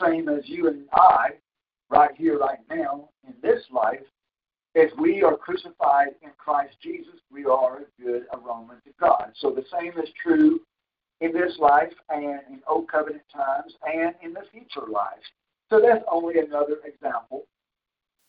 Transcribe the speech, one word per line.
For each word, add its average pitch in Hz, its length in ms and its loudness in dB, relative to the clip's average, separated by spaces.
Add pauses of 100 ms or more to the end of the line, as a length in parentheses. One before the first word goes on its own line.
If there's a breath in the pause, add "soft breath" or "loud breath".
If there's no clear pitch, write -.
same 165 240 0
as - 200 -4
you 170 200 -2
and 277 240 -4
I, 151 400 6 (580)
right - 260 6
here, 320 220 0
right - 200 -2 (120)
now, 311 400 -6 (160)
in 262 160 -20
this 466 280 2
life. 117 300 -2 (760)
If 160 240 6
we 339 240 2
are - 140 4
crucified 143 720 0 (140)
in 147 160 -20
Christ 143 440 -4
Jesus, - 320 -12 (160)
we 143 140 -14
are 131 340 0
a 143 240 -20
good 123 300 -6
aroma 120 440 -14 (100)
to - 120 -20
God. - 380 0
So 139 140 -4
the 131 140 -4 (140)
same 170 140 -8 (100)
is - 60 -10 (140)
true 311 380 4 (600)
in 165 120 -2
this 170 260 -2
life 151 340 4 (180)
and 147 140 -6 (240)
in 135 200 -20
Old 160 200 -2
Covenant 151 440 -4
times 139 420 -6 (180)
and 165 300 -2
in 165 100 -14
the 190 100 -14 (100)
future 208 360 -16
life. 104 300 -6 (500)
So 220 120 4
that's 226 280 4
only 170 300 -2
another 147 460 0
example - 640 -10 (840)